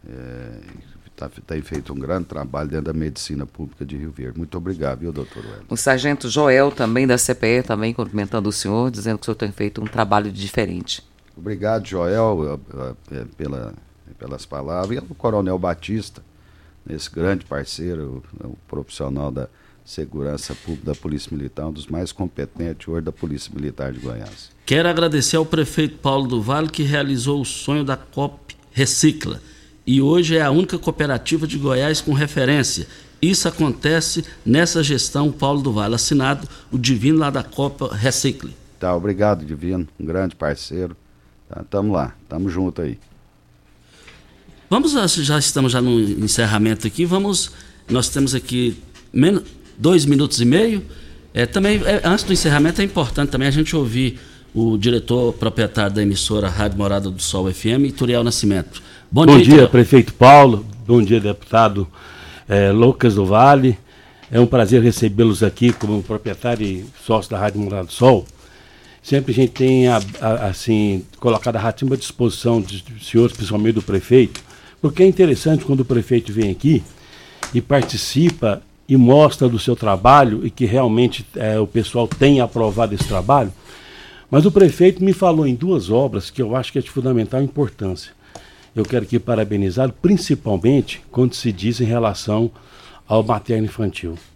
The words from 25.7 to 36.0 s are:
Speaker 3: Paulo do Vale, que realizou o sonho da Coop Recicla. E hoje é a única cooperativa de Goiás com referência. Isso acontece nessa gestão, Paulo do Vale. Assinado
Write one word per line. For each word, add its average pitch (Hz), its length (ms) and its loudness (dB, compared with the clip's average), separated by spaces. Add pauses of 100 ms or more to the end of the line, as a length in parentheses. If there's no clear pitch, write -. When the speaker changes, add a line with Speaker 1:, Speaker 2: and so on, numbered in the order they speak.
Speaker 3:
Paulo 139 280 -2
do 120 160 -4
Vale, 147 260 -4
que 156 140 -6
realizou 143 580 -2
o 127 40 -6
sonho 143 400 -6
da 131 120 -4
Coop - 600 -10 (160)
Recicla. - 680 -2 (460)
E 131 140 2
hoje 160 360 2
é 160 60 2
a 139 80 0
única 175 260 0
cooperativa 151 680 -4
de 156 100 -8
Goiás 143 440 -2
com 151 120 -4
referência. 139 760 -2 (340)
Isso 180 240 0
acontece 156 800 -2 (200)
nessa 160 380 2
gestão, 143 480 -2
Paulo 143 320 -2
do 131 100 -2
Vale. 107 220 -2
Assinado 139 540 -2 (240)